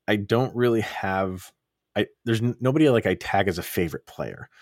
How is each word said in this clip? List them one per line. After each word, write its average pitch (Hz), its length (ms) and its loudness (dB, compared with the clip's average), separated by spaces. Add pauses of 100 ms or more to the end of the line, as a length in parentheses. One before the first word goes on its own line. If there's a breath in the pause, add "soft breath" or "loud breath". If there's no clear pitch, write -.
I 107 80 2
don't 117 400 0
really 120 260 2
have, 95 720 -4 (440)
I, 104 120 0 (160)
there's 113 180 0
n-, 120 200 -2
nobody, 139 280 4
like, 117 160 4
I 92 100 2
tag 98 320 0
as 87 100 -2
a 87 60 -8
favorite 80 420 -4
player. - 440 -12 (120)